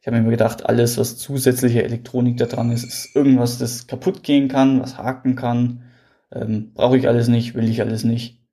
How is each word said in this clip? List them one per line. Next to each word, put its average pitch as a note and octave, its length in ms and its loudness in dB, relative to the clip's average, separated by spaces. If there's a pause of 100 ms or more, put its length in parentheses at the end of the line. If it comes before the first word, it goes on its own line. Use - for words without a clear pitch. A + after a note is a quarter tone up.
Ich - 60 -10
habe A#2 100 0
mir A2+ 60 4
immer A2+ 80 2
gedacht, A2+ 340 0
alles, A#2+ 320 2
was A#2 200 -4
zusätzliche B2 680 2
Elektronik A#2+ 540 -2
da A#2+ 80 2
dran A#2 260 -2
ist, A#2 120 -2
ist - 320 -14
irgendwas, C3 440 4
das A#2+ 260 -6
kaputt - 380 -4
gehen C#3+ 240 2
kann, C3+ 340 4
was B2+ 160 -10
haken C3 380 -2
kann. A#2+ 480 -2 (480)
Ähm, A2 420 -4
brauche B2+ 240 0
ich C3 100 0
alles A#2+ 200 2
nicht, A#2 260 0
will A2+ 160 -2
ich A2+ 120 -2
alles A2 220 -4
nicht. A#2 380 -4 (120)